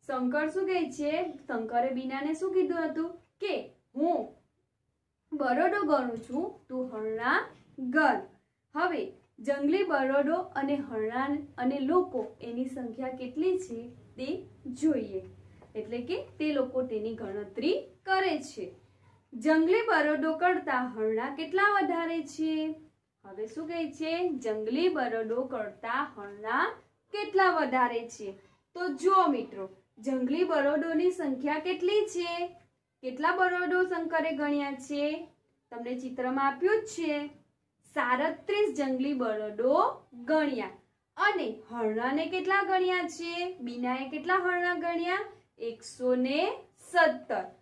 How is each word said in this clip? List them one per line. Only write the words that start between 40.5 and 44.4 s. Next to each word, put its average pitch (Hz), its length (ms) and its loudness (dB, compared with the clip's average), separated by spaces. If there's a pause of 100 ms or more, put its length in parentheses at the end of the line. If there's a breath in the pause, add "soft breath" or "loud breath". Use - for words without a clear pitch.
અને 349 540 0
હરણાને 240 560 0
કેટલા 370 360 2
ગણ્યા 370 460 2
છે? 349 520 -6
બીનાએ 247 480 -4
કેટલા 311 260 0
હરણા 359 400 2